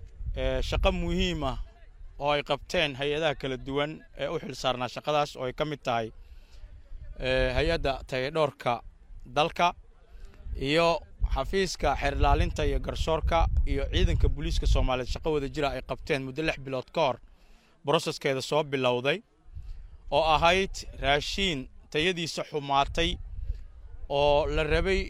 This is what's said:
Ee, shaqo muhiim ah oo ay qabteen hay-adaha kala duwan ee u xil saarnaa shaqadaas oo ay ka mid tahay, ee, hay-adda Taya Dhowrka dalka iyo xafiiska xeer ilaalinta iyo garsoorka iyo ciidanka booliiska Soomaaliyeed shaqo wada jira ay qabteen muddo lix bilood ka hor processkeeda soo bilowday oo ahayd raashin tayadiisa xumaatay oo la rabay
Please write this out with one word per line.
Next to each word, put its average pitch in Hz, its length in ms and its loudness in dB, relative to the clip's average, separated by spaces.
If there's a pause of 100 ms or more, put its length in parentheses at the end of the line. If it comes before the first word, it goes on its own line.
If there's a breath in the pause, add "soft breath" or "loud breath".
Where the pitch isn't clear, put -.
(380)
Ee, 131 260 0
shaqo 190 300 2
muhiim 175 500 0
ah 127 160 -2 (640)
oo 143 100 0
ay 147 160 2
qabteen 147 480 0
hay-adaha 147 400 0
kala 135 220 -4
duwan 143 420 -2 (200)
ee 139 100 -4
u 165 100 -4
xil 131 160 -8
saarnaa 123 340 -2
shaqadaas 151 480 0
oo 127 140 -6
ay - 20 -6
ka 151 120 -4
mid 151 180 -4
tahay, 117 300 -2 (1040)
ee, 131 400 2
hay-adda 143 480 0
Taya 131 240 -2
Dhowrka 139 520 0 (440)
dalka 160 480 2 (800)
iyo 160 460 2 (340)
xafiiska 156 640 0
xeer 143 160 0
ilaalinta 143 520 4
iyo 139 140 2
garsoorka 160 680 2 (180)
iyo 139 260 0
ciidanka 165 360 4
booliiska 147 380 0
Soomaaliyeed 131 440 4
shaqo - 220 -2
wada 139 160 0
jira 139 260 -2
ay 131 80 -6
qabteen 135 400 -4
muddo 131 200 -6
lix 156 180 -2
bilood 131 340 -6
ka 170 60 2
hor 131 160 4 (680)
processkeeda 147 580 0
soo 147 200 0
bilowday 135 560 0 (920)
oo 147 120 4 (120)
ahayd 175 360 4 (320)
raashin 143 640 0 (240)
tayadiisa 170 540 -2
xumaatay 143 720 0 (920 soft breath)
oo 143 380 4
la 151 160 0
rabay 170 480 2